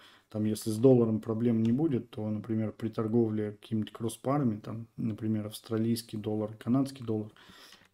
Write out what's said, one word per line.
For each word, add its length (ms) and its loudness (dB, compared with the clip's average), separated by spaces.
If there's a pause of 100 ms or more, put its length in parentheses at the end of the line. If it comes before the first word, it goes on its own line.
(300)
там, 160 -2
если 260 -2
с 60 -2
долларом 420 6
проблем 420 0
не 100 4
будет, 380 0
то, 200 -6
например, 420 -2
при 180 -6
торговле 640 0
какими-нибудь 400 -4
кросс-парами, 680 -2
там, 380 -10
например, 520 -4
австралийский 680 -4
доллар, 380 -4
канадский 500 0
доллар, 260 -4 (640)